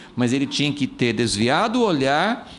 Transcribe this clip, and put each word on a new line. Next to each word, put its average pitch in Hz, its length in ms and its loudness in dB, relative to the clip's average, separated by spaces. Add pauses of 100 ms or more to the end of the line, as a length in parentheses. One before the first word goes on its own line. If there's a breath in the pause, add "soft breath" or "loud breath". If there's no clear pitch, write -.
(160 loud breath)
mas 120 180 0
ele 139 120 0
tinha 143 260 -2
que 127 160 -2
ter 117 260 0
desviado 123 640 0
o 233 60 4
olhar 165 720 0